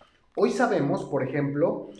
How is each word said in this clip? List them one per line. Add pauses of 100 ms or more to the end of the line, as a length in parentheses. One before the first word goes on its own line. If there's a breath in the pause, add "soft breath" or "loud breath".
(360 soft breath)
Hoy
sabemos,
por
ejemplo, (100)